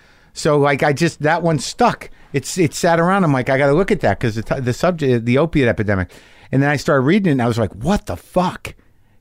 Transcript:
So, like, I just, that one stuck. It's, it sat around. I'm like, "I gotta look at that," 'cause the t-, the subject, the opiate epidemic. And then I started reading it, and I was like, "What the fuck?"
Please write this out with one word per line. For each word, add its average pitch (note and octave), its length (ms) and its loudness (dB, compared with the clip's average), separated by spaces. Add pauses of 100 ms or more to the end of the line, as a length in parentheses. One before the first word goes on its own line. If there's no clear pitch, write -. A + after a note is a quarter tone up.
(340)
So, D3 240 0
like, C#3+ 240 2
I D3+ 100 2
just, D3+ 300 -2
that D#3+ 200 0
one E3 160 0
stuck. - 520 -2 (240)
It's, C#3+ 240 -4
it E3+ 160 0
sat E3+ 260 2
around. F#3 240 2
I'm D3+ 80 2
like, B2+ 160 0
"I C3+ 80 2
gotta C#3 160 2
look F#3+ 180 2
at G3+ 100 0
that," G2+ 200 0
'cause A2+ 140 -2
the A2 80 -6
t-, D3 180 -4
the B2 140 -2
subject, C#3 500 0
the A#2+ 140 2
opiate D3 300 2
epidemic. G2+ 440 -2 (400)
And C3+ 100 2
then C#3+ 80 2
I D3 60 0
started C#3 260 0
reading F#3+ 280 2
it, - 20 2
and C3 100 0
I A#2 40 0
was A#2 120 0
like, G#2+ 160 -2
"What D#3 320 -2
the F2+ 100 -8
fuck?" - 580 -4 (460)